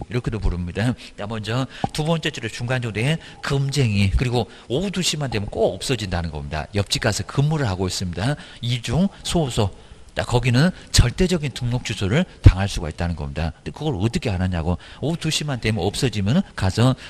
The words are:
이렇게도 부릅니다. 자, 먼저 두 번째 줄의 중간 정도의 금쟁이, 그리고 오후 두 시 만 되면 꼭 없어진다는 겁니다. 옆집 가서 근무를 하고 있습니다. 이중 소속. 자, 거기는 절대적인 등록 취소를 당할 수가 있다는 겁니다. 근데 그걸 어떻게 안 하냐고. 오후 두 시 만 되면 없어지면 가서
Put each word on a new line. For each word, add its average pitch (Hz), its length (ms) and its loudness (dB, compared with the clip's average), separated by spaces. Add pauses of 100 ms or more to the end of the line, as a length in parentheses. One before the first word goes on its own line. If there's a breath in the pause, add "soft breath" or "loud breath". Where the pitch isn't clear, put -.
이렇게도 110 280 -4
부릅니다. 90 560 0 (240 loud breath)
자, 101 80 -8
먼저 110 400 -4 (260 loud breath)
두 156 140 -4
번째 165 240 0
줄의 117 220 -8
중간 123 320 -4
정도의 120 340 -2 (240 loud breath)
금쟁이, 135 680 2
그리고 123 360 2 (200 loud breath)
오후 180 240 -2
두 185 100 -4
시 165 160 0
만 143 140 -4
되면 104 180 -2
꼭 180 240 2
없어진다는 92 560 -2
겁니다. 73 460 -6
옆집 101 260 0
가서 104 220 0
근무를 143 440 2
하고 92 200 0
있습니다. 95 480 -2 (260 loud breath)
이중 123 460 0 (160 loud breath)
소속. 123 640 0 (240 loud breath)
자, 85 120 -2
거기는 123 460 4 (200 loud breath)
절대적인 156 600 2
등록 120 340 -2
취소를 110 400 2 (160 loud breath)
당할 95 260 8
수가 82 220 -4
있다는 85 260 -2
겁니다. 73 380 -4 (100)
근데 - 80 -8
그걸 147 240 -2
어떻게 113 340 0
안 90 120 0
하냐고. 87 360 0 (220 loud breath)
오후 165 160 -2
두 160 140 -4
시 151 160 -2
만 135 160 -4
되면 110 240 0
없어지면 104 560 0 (120)
가서 113 440 2 (120)